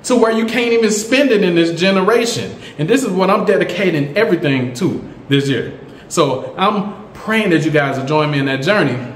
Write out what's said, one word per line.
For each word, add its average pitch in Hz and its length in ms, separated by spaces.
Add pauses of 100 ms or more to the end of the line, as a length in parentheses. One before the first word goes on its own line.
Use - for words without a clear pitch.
to 247 120
where 220 160
you 226 140
can't 240 260
even 226 180
spend 262 420
it 196 120
in 175 120
this 165 220
generation. 190 800 (200)
And 151 100
this 262 160
is 220 60
what 185 200
I'm 202 140
dedicating 175 720
everything 143 600
to 156 300 (220)
this 139 220
year. - 280 (300)
So - 500
I'm 196 540
praying 220 380
that 156 160
you 160 60
guys 139 280
will 127 60
join 151 260
me 143 80
in 139 60
that 135 180
journey. 156 340 (180)